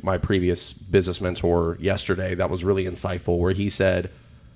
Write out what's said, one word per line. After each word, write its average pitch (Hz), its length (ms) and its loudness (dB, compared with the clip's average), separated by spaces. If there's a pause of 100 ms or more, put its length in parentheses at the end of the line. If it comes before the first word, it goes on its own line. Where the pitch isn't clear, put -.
my 92 160 0
previous 90 560 0
business 92 480 0
mentor 87 580 0
yesterday 92 560 -2
that 90 140 0
was 87 160 -4
really 95 180 2
insightful, 90 560 -2
where 90 140 2
he 101 160 0
said, 92 400 0 (460)